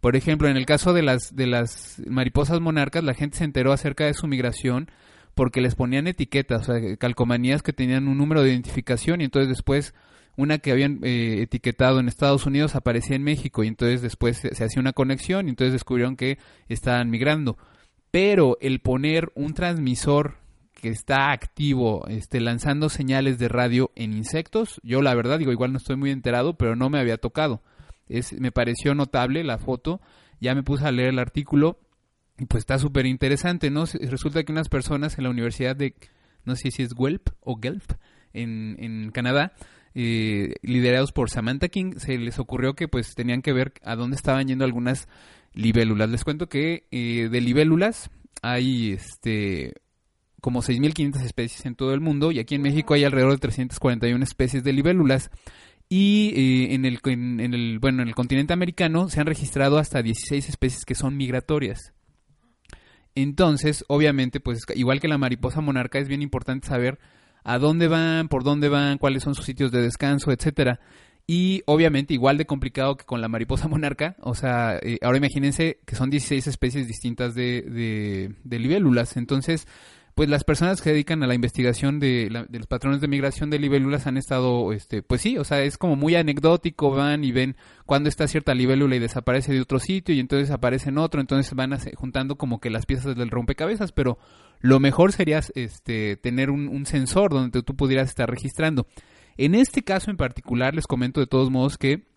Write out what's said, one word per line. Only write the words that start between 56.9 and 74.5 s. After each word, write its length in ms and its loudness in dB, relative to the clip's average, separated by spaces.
en, 340 -2
en 140 -2
el, 260 -2
bueno, 220 2
en 80 -2
el 60 -8
continente 400 0
americano 560 0
se 100 0
han 60 2
registrado 500 2
hasta 240 0
dieciséis 480 -2
especies 380 -4
que 80 -4
son 240 -4
migratorias. 760 -4
Entonces, 760 2
obviamente, 520 2
pues, 200 -4
igual 260 2
que 80 -2
la 100 0
mariposa 420 -2
monarca, 380 -2
es 100 -2
bien 140 -2
importante 440 -6
saber 320 -2
a 140 -2
dónde 300 4
van, 400 2
por 140 -2
dónde 280 2
van, 260 2
cuáles 260 0
son 120 -2
sus 100 -10
sitios 260 -2
de 120 2
descanso, 500 0
etcétera. 480 0
Y, 400 0
obviamente, 480 4
igual 240 4
de 80 -2
complicado 500 -2
que 80 -20
con 160 -4
la 80 -4
mariposa 400 -2
<laughs> 0 -
monarca, 520 -2
o 140 -4
sea, 460 -2